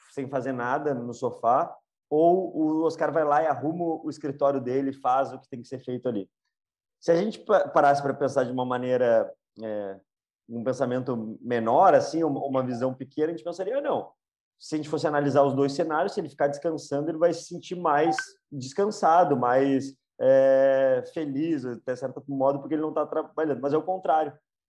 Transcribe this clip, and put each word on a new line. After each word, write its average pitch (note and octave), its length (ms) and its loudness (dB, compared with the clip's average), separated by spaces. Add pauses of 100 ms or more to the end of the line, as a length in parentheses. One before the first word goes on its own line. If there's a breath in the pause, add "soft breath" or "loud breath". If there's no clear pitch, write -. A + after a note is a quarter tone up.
(120)
sem C3+ 140 -10
fazer C3+ 260 -4
nada C3 420 -2
no A#2+ 180 -8
sofá, B2 640 0 (340)
ou E3+ 460 4
o D#3 260 0
Oscar D3+ 300 -2
vai D#3+ 120 2
lá D3 180 2
e D#3+ 40 0
arruma D3+ 380 -2 (200)
o D#3 60 -8
escritório C#3 500 -2
dele, C3 320 -2
faz C3 400 -2
o B2+ 60 -14
que - 100 -20
tem A#2+ 140 -14
que - 60 -20
ser C3 100 -10
feito B2+ 300 -6
ali. G2+ 200 -4 (680)
Se - 140 0
a E3 40 4
gente G3+ 220 -2
pa-, F3 300 2
parasse C#3+ 340 4
pra C3+ 100 -2
pensar C3 320 0
de B2 60 -6
uma B2+ 160 -4
maneira, B2 680 2 (300)
é, G#2 340 -8 (520)
um A#2 160 -8
pensamento B2 760 -4
menor, B2 540 4
assim, D#3 300 2
uma, C#3 200 -2
uma C3 180 -2
visão B2+ 300 -4
pequena, C#3 360 -6
a - 20 -6
gente E3+ 140 -10
pensaria, F#3 340 -6
"Ah, - 20 -4
não. F#3 300 -4 (480)
Se - 160 -10
a D#3 40 0
gente D3+ 120 -8
fosse E3 160 -2
analisar C#3+ 360 4
os C3+ 120 2
dois C#3 180 2
cenários, E3 400 0
se G3+ 80 -6
ele D#3 80 -6
ficar C#3+ 200 -2
descansando, D3 600 -4
ele D#3+ 80 -4
vai E3+ 160 2
se E3 120 -10
sentir F3 320 -12
mais E3 400 2 (360)
descansado, E3 840 2
mais, C3 580 2 (260)
é, C3+ 840 4 (120)
feliz, D3+ 500 -4
até B2 320 -8
certo C3 320 -10
modo, C#3 300 2
porque D3+ 160 -6
ele D#3 80 0
não D#3 100 -4
tá D3 140 -2
trabalhando." D3+ 540 -4
Mas C#3 120 -2
é D#3 60 4
o D#3 40 -4
contrário. E3 500 0 (360)